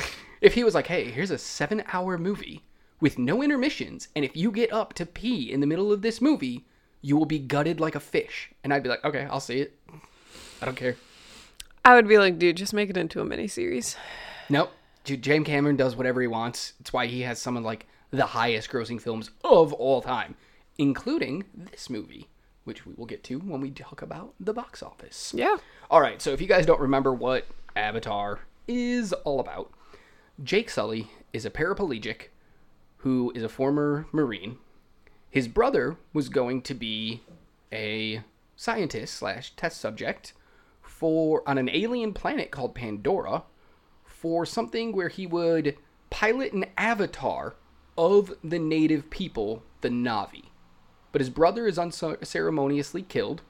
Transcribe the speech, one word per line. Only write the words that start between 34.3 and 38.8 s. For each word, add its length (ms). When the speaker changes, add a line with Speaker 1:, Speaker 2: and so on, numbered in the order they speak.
Speaker 1:
His 180
brother 480
was 160
going 340
to 120
be 480
a 480
scientist 580